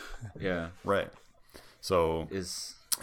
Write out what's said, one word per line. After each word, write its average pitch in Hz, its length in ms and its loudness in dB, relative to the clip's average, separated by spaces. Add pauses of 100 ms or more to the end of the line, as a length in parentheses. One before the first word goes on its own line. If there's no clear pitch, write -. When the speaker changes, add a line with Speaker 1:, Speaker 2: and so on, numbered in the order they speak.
(360)
Speaker 1:
Yeah. - 40 -14
Yeah. 90 280 0 (160)
Speaker 2:
Right. 98 260 4 (720)
So 82 520 4
Speaker 1:
Is - 440 -6 (280)